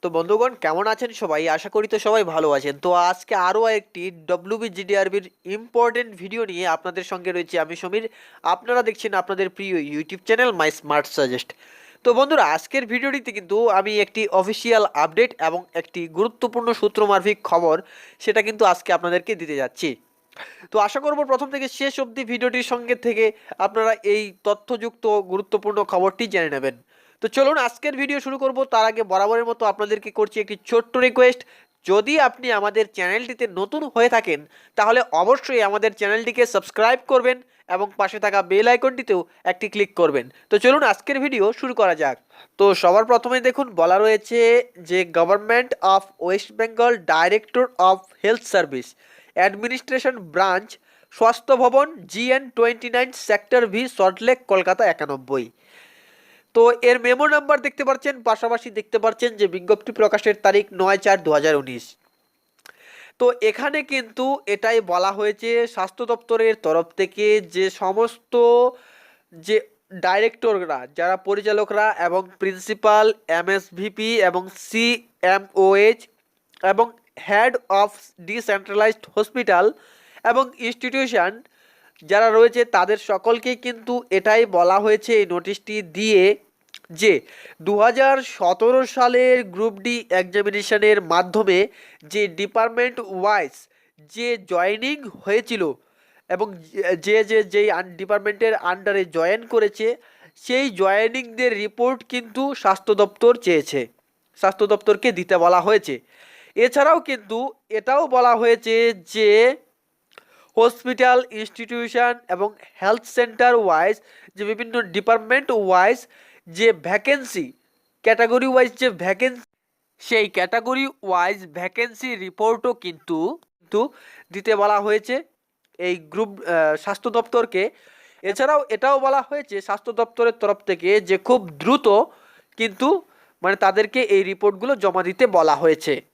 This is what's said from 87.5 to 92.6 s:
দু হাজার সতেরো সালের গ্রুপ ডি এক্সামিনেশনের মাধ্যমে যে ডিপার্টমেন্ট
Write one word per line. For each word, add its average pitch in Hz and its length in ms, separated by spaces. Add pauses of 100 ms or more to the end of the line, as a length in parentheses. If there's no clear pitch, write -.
দু 180 120 (120)
হাজার 262 300 (200)
সতেরো 220 460 (140)
সালের 254 420 (160)
গ্রুপ 208 220 (100)
ডি 240 100 (240)
এক্সামিনেশনের 202 800 (140)
মাধ্যমে 180 440 (560)
যে 208 80 (180)
ডিপার্টমেন্ট 233 580 (220)